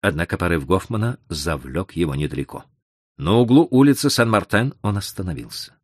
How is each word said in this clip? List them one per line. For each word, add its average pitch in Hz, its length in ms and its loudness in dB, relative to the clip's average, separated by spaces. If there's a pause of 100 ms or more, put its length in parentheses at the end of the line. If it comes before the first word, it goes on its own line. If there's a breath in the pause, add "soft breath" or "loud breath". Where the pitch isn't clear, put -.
Однако 92 380 -2
порыв 85 280 0
Гофмана 107 520 -2 (100)
завлёк 73 640 -6
его 80 220 -2
недалеко. 71 500 -6 (520)
На 107 180 0
углу 123 360 6
улицы 139 400 4
Сен-Мартен 113 720 0
он 104 140 0
остановился. - 880 -10